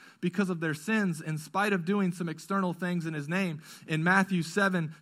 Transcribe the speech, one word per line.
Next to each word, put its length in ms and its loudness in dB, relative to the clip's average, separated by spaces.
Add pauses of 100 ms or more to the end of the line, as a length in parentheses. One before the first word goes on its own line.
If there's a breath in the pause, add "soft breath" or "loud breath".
(200 loud breath)
because 300 0
of 80 -2
their 160 0
sins 460 0
in 180 -4
spite 340 0
of 120 0
doing 260 2
some 180 -6
external 440 -2
things 340 -2
in 80 -4
his 140 -6
name. 340 -2 (240 loud breath)
In 160 0
Matthew 400 4
seven 600 0